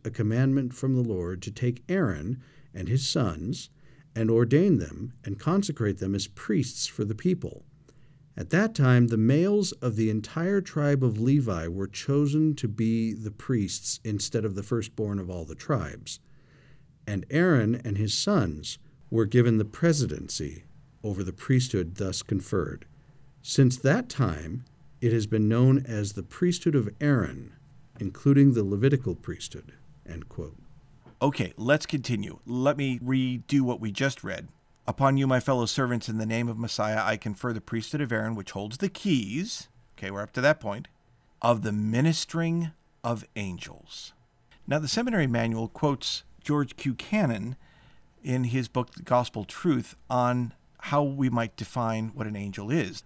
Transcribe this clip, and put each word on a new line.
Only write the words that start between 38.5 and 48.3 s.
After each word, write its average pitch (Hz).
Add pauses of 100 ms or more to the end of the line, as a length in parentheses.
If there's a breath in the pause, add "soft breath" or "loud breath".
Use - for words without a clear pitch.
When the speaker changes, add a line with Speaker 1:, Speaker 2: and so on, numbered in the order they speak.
Speaker 2:
holds 107
the 196
keys," 147 (280)
okay, 95
we're 101
up 107
to 123
that 147
point, 104 (540)
"of 117
the 107
ministering 160 (320)
of 117 (120)
angels." - (540 soft breath)
Now, 143
the 151
seminary 214
manual 113
quotes - (180)
George 147
Q. 131
Cannon 127 (680 soft breath)
in 127